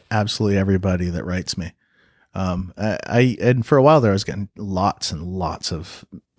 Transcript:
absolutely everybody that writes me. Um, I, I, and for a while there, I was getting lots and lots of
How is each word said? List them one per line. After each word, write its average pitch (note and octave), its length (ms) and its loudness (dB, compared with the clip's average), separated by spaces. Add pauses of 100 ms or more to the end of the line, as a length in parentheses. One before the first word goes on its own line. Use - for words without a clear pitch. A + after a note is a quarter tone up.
(120)
absolutely G#2 480 0
everybody F#2 500 2
that E2 160 -4
writes F2+ 320 -4
me. E2 140 -8 (640)
Um, F#2 420 -4
I, G#2 300 -2
I, B2 340 2
and A#2+ 240 2
for C#3+ 120 4
a C3 60 6
while D3+ 180 8
there, G#2+ 100 4
I - 20 4
was G2 120 0
getting G2+ 320 -8
lots G2 540 -4
and D#2+ 120 -8
lots F2+ 480 -6
of - 340 -12 (340)